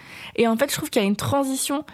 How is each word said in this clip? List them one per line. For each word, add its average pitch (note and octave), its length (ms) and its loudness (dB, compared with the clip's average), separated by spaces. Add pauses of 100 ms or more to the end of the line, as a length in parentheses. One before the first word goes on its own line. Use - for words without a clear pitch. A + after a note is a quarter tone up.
(340)
Et A#3 140 4
en A3+ 80 2
fait, C#4 140 2
je - 60 -4
trouve D4+ 140 -6
qu'il A#3+ 100 2
y G3+ 40 4
a - 20 2
une G3+ 80 2
transition C#4 800 -2